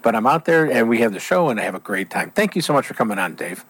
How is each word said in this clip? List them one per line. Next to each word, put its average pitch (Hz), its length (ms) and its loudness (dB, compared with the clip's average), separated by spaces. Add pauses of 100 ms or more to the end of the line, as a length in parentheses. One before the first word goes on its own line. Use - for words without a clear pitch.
but 117 140 2
I'm 110 100 0
out 156 200 2
there, 165 240 4
and 117 180 2
we 117 120 4
have 113 120 2
the 92 80 -8
show, 180 300 2
and 110 100 -2
I 82 40 -4
have 95 100 -4
a 95 60 -10
great 98 300 -4
time. - 200 -6
Thank 202 260 0
you 175 60 -2
so 156 100 -2
much 143 140 2
for - 80 -12
coming 107 240 -2
on, 90 160 -4
Dave. 87 360 -10